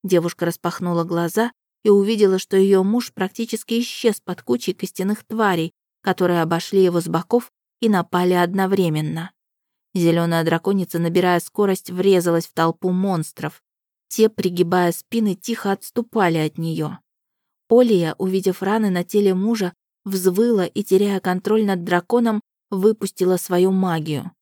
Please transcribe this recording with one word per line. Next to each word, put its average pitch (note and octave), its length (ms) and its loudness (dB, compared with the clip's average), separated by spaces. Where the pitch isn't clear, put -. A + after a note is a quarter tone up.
Девушка F3 440 0
распахнула E3+ 580 -4
глаза E3+ 480 -2
и G#3+ 60 4
увидела, G3+ 480 4
что - 180 -4
её F#3+ 260 4
муж A3 300 -2
практически A3+ 680 -6
исчез A#3 400 -2
под - 220 -10
кучей - 320 -4
костяных G3 500 -6
тварей, F#3 480 -2
которые F3+ 400 0
обошли E3+ 400 0
его F3 180 2
с F3 80 -8
боков A#3+ 420 -2
и A3+ 80 0
напали F3+ 460 0
одновременно. F3 960 -2
Зелёная E3+ 500 2
драконица, E3+ 540 -2
набирая F3 420 2
скорость, G3 500 -2
врезалась F3+ 560 2
в - 60 -20
толпу E3 380 -2
монстров. F3+ 720 -4
Те, A3 200 2
пригибая F3 640 0
спины, G#3+ 420 -2
тихо G#3+ 380 -6
отступали G3 680 -2
от D#3 200 -2
неё. E3 400 -6
Олия, A3+ 500 4
увидев F#3 440 -2
раны G#3 280 0
на F3 140 -2
теле G3+ 300 2
мужа, G3 380 -2
взвыла F#3+ 600 2
и, - 160 -6
теряя G3 380 0
контроль G3+ 440 0
над F#3+ 200 -2
драконом, G#3+ 560 0
выпустила F#3+ 680 0
свою F#3 360 0
магию. D#3+ 680 -4